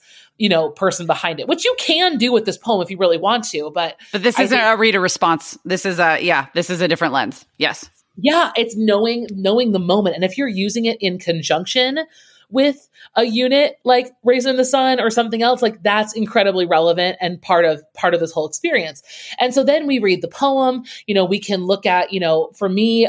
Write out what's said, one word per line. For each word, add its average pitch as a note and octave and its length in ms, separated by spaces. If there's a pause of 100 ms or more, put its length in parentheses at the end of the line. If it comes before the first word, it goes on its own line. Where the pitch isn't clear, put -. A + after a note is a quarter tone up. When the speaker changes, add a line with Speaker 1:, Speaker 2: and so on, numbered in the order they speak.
(360)
Speaker 1:
you G#3+ 120
know, D#3+ 220
person F3 360
behind E3 320
it, C3+ 100
which E4 160
you B4+ 140
can E4 400
do B3 140
with A3 120
this F#3+ 140
poem G#3+ 240
if F3 80
you F#3+ 80
really F3 180
want G#3+ 340
to, D3+ 220
but E3 240 (160)
Speaker 2:
But G3+ 120
this A#3 140
Speaker 1:
I B3+ 40
Speaker 2:
isn't B3 160
Speaker 1:
think A3+ 100
Speaker 2:
a A3+ 80
reader G#3 240
response. F3 640
This F3+ 220
is F3+ 140
a, D#3+ 200
yeah, D3+ 340
this E3+ 160
is F3 120
a F3+ 60
different D#3 260
lens. B2+ 320 (100)
Yes. - 320 (280)
Speaker 1:
Yeah, D4 400
it's A#3 200
knowing, A3 540
knowing G#3 400
the G3 80
moment. F3+ 380
And E3+ 80
if F#3 120
you're C4+ 120
using G#3 380
it A3+ 140
in F#3 180
conjunction F#3 840 (500)
with C4+ 380 (280)
a A#3 80
unit B3+ 580
like B3 280 (120)
Raisin B3 280
in C4 60
the B3+ 100
Sun C4 340
or A3+ 100
something A3+ 320
else, B3 200
like, G#3+ 200
that's G#3+ 300
incredibly G3 540
relevant E3+ 540
and F3+ 200
part E3+ 240
of, D#3 180 (120)
part F3+ 200
of E3 60
this E3 100
whole D#3 160
experience. E3+ 560 (380)
And B3 140
so C4+ 100
then D4 220
we C#4 140
read F#3+ 220
the E3 60
poem, C4 560 (220)
you G#3 80
know, F#3+ 100
we G3 160
can G3 240
look G3 220
at, F3+ 260
you F#3+ 80
know, D#3+ 340
for G3+ 140
me, A3 400